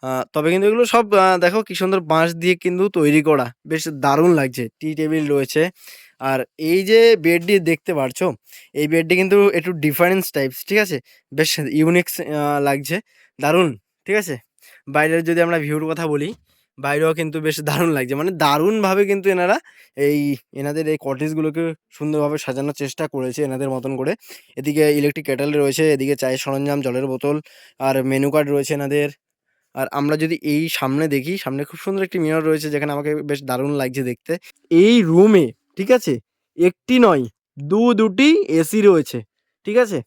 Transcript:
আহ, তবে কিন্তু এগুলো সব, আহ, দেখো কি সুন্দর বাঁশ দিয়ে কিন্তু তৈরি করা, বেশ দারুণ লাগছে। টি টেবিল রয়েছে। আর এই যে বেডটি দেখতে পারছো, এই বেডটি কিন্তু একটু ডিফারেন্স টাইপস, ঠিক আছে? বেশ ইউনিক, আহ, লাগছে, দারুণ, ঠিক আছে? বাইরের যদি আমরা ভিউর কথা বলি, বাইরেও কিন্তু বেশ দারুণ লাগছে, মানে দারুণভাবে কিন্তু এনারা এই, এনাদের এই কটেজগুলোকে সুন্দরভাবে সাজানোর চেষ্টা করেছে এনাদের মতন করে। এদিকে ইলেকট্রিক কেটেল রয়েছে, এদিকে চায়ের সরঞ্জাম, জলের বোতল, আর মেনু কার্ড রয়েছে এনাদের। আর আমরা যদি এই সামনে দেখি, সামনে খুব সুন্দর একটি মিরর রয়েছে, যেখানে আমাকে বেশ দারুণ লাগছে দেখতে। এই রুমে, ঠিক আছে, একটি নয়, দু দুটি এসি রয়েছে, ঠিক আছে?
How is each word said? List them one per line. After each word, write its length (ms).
আহ, 200
তবে 180
কিন্তু 180
এগুলো 160
সব, 300
আহ, 240
দেখো 240
কি 120
সুন্দর 260
বাঁশ 340
দিয়ে 200
কিন্তু 340
তৈরি 340
করা, 300
বেশ 220
দারুণ 460
লাগছে। 340
টি 140
টেবিল 340
রয়েছে। 420
আর 260
এই 260
যে 320
বেডটি 420
দেখতে 360
পারছো, 400
এই 160
বেডটি 280
কিন্তু 340
একটু 220
ডিফারেন্স 600
টাইপস, 360
ঠিক 100
আছে? 220
বেশ 240
ইউনিক, 480
আহ, 420
লাগছে, 380
দারুণ, 360
ঠিক 100
আছে? 220
বাইরের 360
যদি 180
আমরা 160
ভিউর 320
কথা 160
বলি, 280
বাইরেও 360
কিন্তু 260
বেশ 200
দারুণ 300
লাগছে, 240
মানে 160
দারুণভাবে 760
কিন্তু 220
এনারা 320
এই, 400
এনাদের 360
এই 120
কটেজগুলোকে 720
সুন্দরভাবে 480
সাজানোর 340
চেষ্টা 360
করেছে 340
এনাদের 280
মতন 260
করে। 180
এদিকে 420
ইলেকট্রিক 280
কেটেল 280
রয়েছে, 380
এদিকে 240
চায়ের 220
সরঞ্জাম, 420
জলের 260
বোতল, 340
আর 260
মেনু 260
কার্ড 200
রয়েছে 240
এনাদের। 340
আর 180
আমরা 240
যদি 260
এই 260
সামনে 400
দেখি, 300
সামনে 260
খুব 160
সুন্দর 220
একটি 160
মিরর 260
রয়েছে, 260
যেখানে 220
আমাকে 220
বেশ 300
দারুণ 260
লাগছে 320
দেখতে। 340
এই 320
রুমে, 500
ঠিক 140
আছে, 280
একটি 420
নয়, 260
দু 360
দুটি 540
এসি 340
রয়েছে, 400
ঠিক 120
আছে? 300